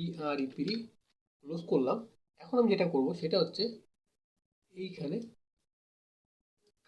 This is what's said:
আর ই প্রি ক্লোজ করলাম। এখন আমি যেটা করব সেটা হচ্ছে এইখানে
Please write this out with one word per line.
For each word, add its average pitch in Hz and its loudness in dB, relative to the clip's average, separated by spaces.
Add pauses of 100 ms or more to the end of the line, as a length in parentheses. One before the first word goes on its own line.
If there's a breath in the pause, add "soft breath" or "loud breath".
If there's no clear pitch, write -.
(280)
আর 143 0
ই - 0
প্রি 196 -2 (640)
ক্লোজ 160 -8 (100)
করলাম। 156 4 (440)
এখন - -4
আমি 226 6
যেটা 185 4
করব 135 4 (120)
সেটা 170 0
হচ্ছে 185 -2 (1160)
এইখানে 175 -6 (1700)